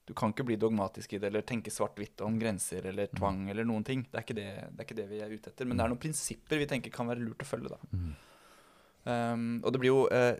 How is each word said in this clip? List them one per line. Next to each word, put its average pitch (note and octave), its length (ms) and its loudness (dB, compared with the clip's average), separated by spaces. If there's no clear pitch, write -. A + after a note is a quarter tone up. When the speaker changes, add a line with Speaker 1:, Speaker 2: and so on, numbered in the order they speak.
Speaker 1:
Du - 100 -12
kan G#2+ 180 2
ikke C3+ 120 -4
bli A#2 120 2
dogmatisk G#2 580 2
i G2 40 -2
det, G2+ 100 0
eller G#2 140 2
tenke A2 280 -4
svart-hvitt - 560 -4
om A2+ 120 2
grenser, F#2+ 460 -2
eller G2 220 -2
Speaker 2:
Mhm. - 120 -8
Speaker 1:
tvang, G2 320 0
eller A2 140 -2
noen A2 200 0
ting. C3 260 0
Det - 80 -6
er A2+ 40 -2
ikke A#2+ 120 -6
det, G#2 420 -8
det - 40 -8
er A2 40 -10
ikke A2+ 120 -12
det G2+ 120 -4
vi G#2+ 120 -8
er G#2+ 100 -8
ute G#2+ 180 -12
etter, - 160 -8
men B2 120 0
det A#2 80 4
er A#2 40 4
Speaker 2:
Mhm. B2 80 0
Speaker 1:
noen - 40 -10
prinsipper - 580 -2
vi D3 80 2
tenker B2 260 -2
kan A#2+ 140 -2
være A#2+ 180 -2
lurt A2+ 140 -4
å C#3 80 -8
følge - 240 -4
da. - 60 -10
Speaker 2:
Mhm. F2 220 -2
Speaker 1:
Ehm, A#2 580 0
og - 80 2
det C3+ 80 0
blir B2 100 4
jo, C3 180 8
eh, B2 320 6